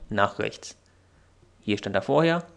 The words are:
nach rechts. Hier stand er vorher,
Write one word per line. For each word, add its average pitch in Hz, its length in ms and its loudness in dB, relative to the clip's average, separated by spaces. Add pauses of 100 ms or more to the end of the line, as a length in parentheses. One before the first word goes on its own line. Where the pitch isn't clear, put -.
(100)
nach 101 280 2
rechts. - 380 -8 (840)
Hier 104 180 -2
stand 101 180 -6
er 95 60 2
vorher, 165 420 2 (120)